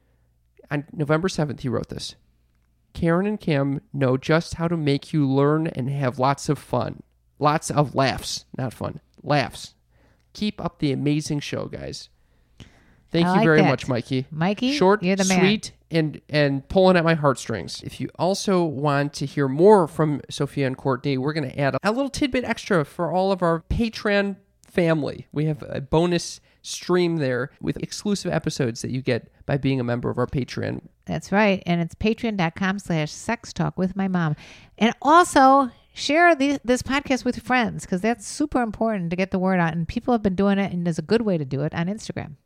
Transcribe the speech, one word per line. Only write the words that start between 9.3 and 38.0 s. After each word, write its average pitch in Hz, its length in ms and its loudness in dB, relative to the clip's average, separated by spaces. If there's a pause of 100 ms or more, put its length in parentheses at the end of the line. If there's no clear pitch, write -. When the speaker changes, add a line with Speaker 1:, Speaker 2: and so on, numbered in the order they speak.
Speaker 1:
Keep 208 320 -6
up - 140 -8
the 147 140 0
amazing 147 480 -2
show, 107 260 -6
guys." - 420 -12 (1000)
Thank 170 160 2
Speaker 2:
I 180 40 2
Speaker 1:
you 185 60 4
Speaker 2:
like 214 80 6
Speaker 1:
very 156 180 8
Speaker 2:
that. 147 60 4
Speaker 1:
much, 131 200 0
Mikey. 127 440 -2
Speaker 2:
Mikey, 202 440 -2
Speaker 1:
Short, 202 260 4
Speaker 2:
you're 180 120 2
the 196 100 2
man. 190 140 2
Speaker 1:
sweet, 196 340 2 (160)
and, 156 400 0
and 139 400 0
pulling 185 280 6
at 170 80 2
my 165 100 4
heartstrings. 139 680 -2
If - 160 -12
you - 80 -6 (100)
also 185 460 0
want 143 500 0
to 147 120 -6
hear 139 200 -2
more 170 400 6
from 151 420 0
Sophia 139 380 -2
and 127 100 -4
Courtney, 135 420 -2
we're 135 140 -2
gonna 147 240 -6
add 135 200 0
a, - 80 -4
a 202 80 2
little 269 180 -2
tidbit 262 340 -2
extra 196 400 0
for 165 280 -6
all 185 180 2
of 185 120 -2
our 165 280 0
Patreon 202 640 0 (340)
family. 160 640 0
We 147 140 -2
have 156 240 -2
a - 120 -8
bonus 170 600 0 (220)
stream 175 560 0
there 131 320 -2 (100)
with - 160 -4
exclusive - 560 -4
episodes 151 500 -4
that 113 80 -6
you 127 120 -4
get - 280 -4 (160)
by 143 120 0
being 135 200 0
a 123 60 -2
member 120 260 -2
of 110 80 -4
our 123 80 0
Patreon. 123 540 -6 (240)
Speaker 2:
That's 165 260 -8
right. 196 360 2
And 170 160 0
it's 165 120 -8
patreon 220 440 -2
dot 170 180 -2
com 196 220 -2
slash 156 340 -2
sex - 400 -8
talk 156 260 -4
with 185 160 -2
my 190 140 -2
mom. 170 260 0 (440)
And 226 240 2
also 277 680 6 (220)
share 339 420 4
the, 277 300 0
this 247 180 0
podcast 269 420 -2
with 247 160 -2
friends, 214 460 -2
'cause 180 140 -2